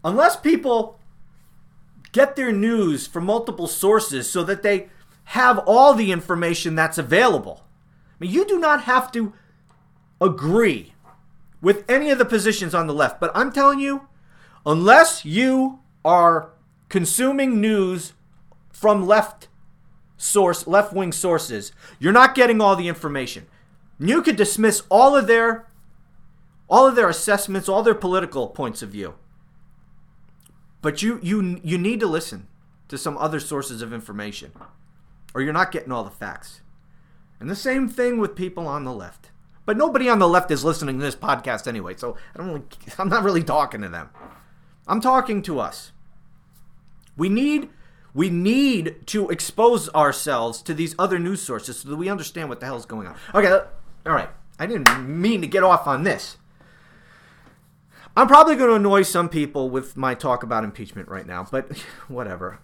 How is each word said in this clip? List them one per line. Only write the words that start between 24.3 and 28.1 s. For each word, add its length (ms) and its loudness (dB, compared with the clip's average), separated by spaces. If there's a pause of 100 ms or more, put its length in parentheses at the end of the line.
dismiss 520 -2
all 280 6
of 100 2
their, 420 0 (1000)
all 180 8
of 80 4
their 140 4
assessments, 600 -2
all 140 2
their 120 2
political 540 -4